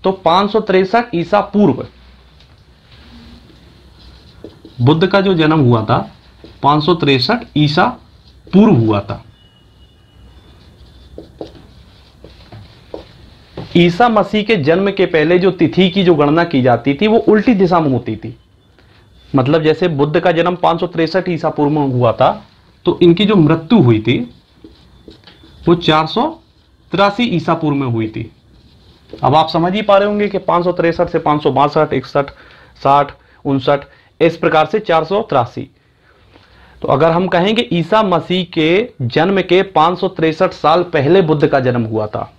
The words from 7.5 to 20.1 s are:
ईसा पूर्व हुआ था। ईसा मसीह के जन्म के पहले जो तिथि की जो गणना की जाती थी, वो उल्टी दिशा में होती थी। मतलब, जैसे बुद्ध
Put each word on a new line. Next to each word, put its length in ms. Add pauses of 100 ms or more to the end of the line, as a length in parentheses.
ईसा 280 (640)
पूर्व 280
हुआ 260
था। 220 (4000)
ईसा 340
मसीह 340
के 140
जन्म 340
के 140
पहले 340
जो 120
तिथि 380
की 140
जो 120
गणना 280
की 180
जाती 320
थी, 140
वो 120
उल्टी 340
दिशा 260
में 100
होती 260
थी। 200 (1000)
मतलब, 300
जैसे 240
बुद्ध 320